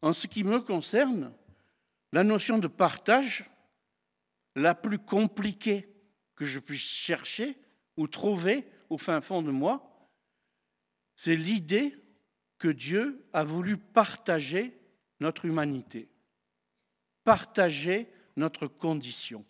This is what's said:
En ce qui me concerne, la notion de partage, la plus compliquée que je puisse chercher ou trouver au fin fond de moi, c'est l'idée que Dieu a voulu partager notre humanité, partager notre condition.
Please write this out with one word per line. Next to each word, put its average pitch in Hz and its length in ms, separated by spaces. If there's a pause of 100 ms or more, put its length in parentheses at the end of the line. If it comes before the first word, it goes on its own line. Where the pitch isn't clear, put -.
En 156 100
ce - 140
qui 208 180
me 220 160
concerne, 202 720 (800)
la 170 120
notion 220 340
de 185 80
partage, 208 760 (1080)
la 160 200
plus 208 240
compliquée 208 920 (480)
que - 80
je 135 140
puisse 139 240
chercher - 760 (400)
ou 156 100
trouver 202 600 (240)
au 156 80
fin 160 220
fond 180 220
de 151 80
moi, 151 600 (1040)
c'est 165 200
l'idée 196 600 (640)
que 170 100
Dieu 175 540 (100)
a 156 120
voulu 175 320
partager 190 1000 (420)
notre 156 260
humanité, 147 600 (1160)
partager 185 840 (280)
notre 156 300
condition. 123 840